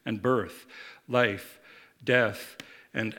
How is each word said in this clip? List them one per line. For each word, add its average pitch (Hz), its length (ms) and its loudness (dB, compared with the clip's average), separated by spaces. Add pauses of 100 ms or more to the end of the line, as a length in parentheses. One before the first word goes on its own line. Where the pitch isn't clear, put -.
and 107 160 -4
birth, 120 440 0 (440)
life, 120 500 0 (420)
death, 120 540 2 (380)
and 110 260 -4